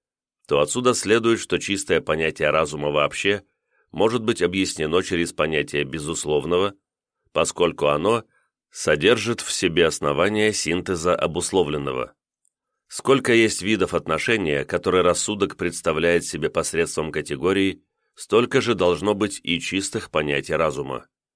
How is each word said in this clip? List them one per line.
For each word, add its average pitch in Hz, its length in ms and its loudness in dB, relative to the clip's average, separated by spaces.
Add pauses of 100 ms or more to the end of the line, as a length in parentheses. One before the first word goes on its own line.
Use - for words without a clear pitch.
(480)
то 71 120 2
отсюда 123 340 2
следует, 113 460 2
что - 180 -2
чистое 95 440 0
понятие 78 500 0
разума 73 400 0
вообще 73 520 0 (480)
может 113 320 0
быть 110 180 0
объяснено 87 600 0
через 85 320 -2
понятие 73 500 -2
безусловного, 78 920 -2 (560)
поскольку 80 560 0
оно 92 360 0 (460)
содержит 104 720 2
в - 100 -8
себе 82 360 2
основание 92 680 0
синтеза 87 640 0
обусловленного. 76 1000 -2 (720)
Сколько 127 460 2
есть 113 280 4
видов 92 320 0
отношения, 80 680 0
которые 92 380 0
рассудок 95 560 0
представляет 85 640 0
себе 78 260 -4
посредством 80 640 -2
категорий, 87 720 -2 (300)
столько 123 480 2
же 113 140 0
должно 90 400 2
быть 101 280 -4
и 87 160 -2
чистых 95 520 -6
понятий 76 420 -2
разума. 69 540 -4 (280)